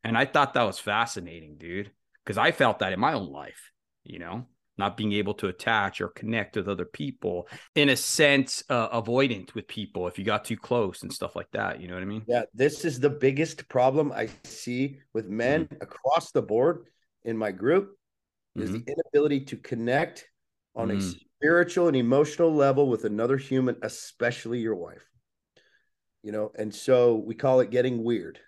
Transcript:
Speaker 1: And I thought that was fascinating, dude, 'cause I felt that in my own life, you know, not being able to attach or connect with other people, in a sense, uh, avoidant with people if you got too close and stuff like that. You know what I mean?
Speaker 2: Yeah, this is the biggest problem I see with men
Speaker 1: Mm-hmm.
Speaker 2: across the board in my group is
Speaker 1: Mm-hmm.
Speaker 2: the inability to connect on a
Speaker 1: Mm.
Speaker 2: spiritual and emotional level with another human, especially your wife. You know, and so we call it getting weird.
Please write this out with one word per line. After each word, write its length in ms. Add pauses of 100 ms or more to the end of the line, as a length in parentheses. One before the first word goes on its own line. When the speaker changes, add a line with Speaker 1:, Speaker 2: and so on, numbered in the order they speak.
Speaker 1:
And 140
I 80
thought 300
that 80
was 160
fascinating, 760
dude, 340 (340)
'cause 120
I 140
felt 280
that 120
in 80
my 140
own 160
life, 420 (320)
you 160
know, 300 (280)
not 200
being 160
able 220
to 120
attach 540
or 80
connect 480
with 100
other 160
people, 640 (260)
in 140
a 80
sense, 720
uh, 320
avoidant 520
with 120
people 420
if 120
you 60
got 180
too 140
close 460
and 100
stuff 240
like 140
that. 280
You 80
know 60
what 100
I 40
mean? 200
Speaker 2:
Yeah, 160 (100)
this 300
is 160
the 100
biggest 600
problem 420
I 160 (160)
see 560 (140)
with 160
men 380
Speaker 1:
Mm-hmm. 160
Speaker 2:
across 480
the 100
board 460 (360)
in 140
my 160
group 440 (600)
is 140
Speaker 1:
Mm-hmm. 120
Speaker 2:
the 80
inability 540
to 120
connect 680 (480)
on 160
a 40
Speaker 1:
Mm. 220 (200)
Speaker 2:
spiritual 500
and 80
emotional 580
level 360
with 160
another 320
human, 460
especially 760
your 160
wife. 320 (1160)
You 80
know, 260
and 160
so 440
we 180
call 240
it 100
getting 340
weird. 440